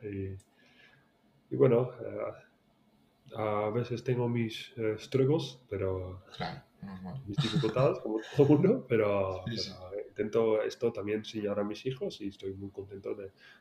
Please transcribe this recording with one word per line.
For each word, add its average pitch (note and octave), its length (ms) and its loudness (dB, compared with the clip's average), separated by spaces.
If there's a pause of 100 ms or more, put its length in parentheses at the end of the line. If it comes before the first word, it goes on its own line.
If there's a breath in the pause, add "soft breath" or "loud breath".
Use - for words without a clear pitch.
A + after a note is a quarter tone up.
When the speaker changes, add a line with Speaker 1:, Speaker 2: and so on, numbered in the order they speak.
Speaker 1:
Y, G2 320 -6 (1160 soft breath)
y B2+ 40 -4
bueno, B2+ 340 6 (120)
eh, - 1300 -14
a G#2+ 340 0
veces A#2 320 -2
tengo B2 260 0
mis, A#2 500 -4
eh, A2 200 0
struggles, C3+ 600 2 (100)
pero F#2 540 -4 (140)
Speaker 2:
Claro, - 260 -8 (200)
normal. F#2+ 440 -12
Speaker 1:
mis G2+ 100 -6
dificultades, C3+ 640 2
como A2 180 -2 (160)
todo C#3 120 8
mundo, F#3 420 6
pero, G2+ 580 2
Speaker 2:
Sí, A2+ 120 -6
sí. G2 120 -6 (200)
Speaker 1:
pero G2+ 180 -8
intento G#2+ 540 2
esto A2 300 0
también G#2 260 -2
enseñar G#2 420 -4
a G#2 40 0
mis G#2 200 -6
hijos C3 380 -6
y G2+ 60 -6
estoy G2 260 -10
muy G2 160 -10
contento G2 440 -10
de, G2+ 120 -12
de G2 60 -16 (280 loud breath)